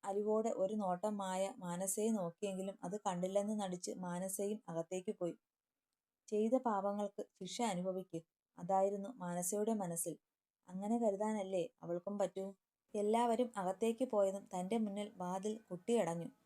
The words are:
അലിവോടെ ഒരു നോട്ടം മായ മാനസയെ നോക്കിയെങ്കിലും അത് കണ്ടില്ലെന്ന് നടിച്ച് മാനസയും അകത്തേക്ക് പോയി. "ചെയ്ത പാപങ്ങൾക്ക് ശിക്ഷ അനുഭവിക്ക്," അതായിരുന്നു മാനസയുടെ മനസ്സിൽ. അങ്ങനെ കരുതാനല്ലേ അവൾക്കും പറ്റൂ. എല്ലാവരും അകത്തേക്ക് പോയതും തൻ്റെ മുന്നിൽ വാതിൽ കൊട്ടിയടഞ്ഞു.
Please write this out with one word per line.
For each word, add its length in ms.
അലിവോടെ 520
ഒരു 200
നോട്ടം 420
മായ 260
മാനസയെ 540
നോക്കിയെങ്കിലും 720
അത് 140
കണ്ടില്ലെന്ന് 640
നടിച്ച് 380
മാനസയും 720
അകത്തേക്ക് 480
പോയി. 200
"ചെയ്ത 300
പാപങ്ങൾക്ക് 760
ശിക്ഷ 300
അനുഭവിക്ക്," 580
അതായിരുന്നു 600
മാനസയുടെ 560
മനസ്സിൽ. 420
അങ്ങനെ 280
കരുതാനല്ലേ 680
അവൾക്കും 360
പറ്റൂ. 280
എല്ലാവരും 600
അകത്തേക്ക് 500
പോയതും 420
തൻ്റെ 300
മുന്നിൽ 300
വാതിൽ 440
കൊട്ടിയടഞ്ഞു. 680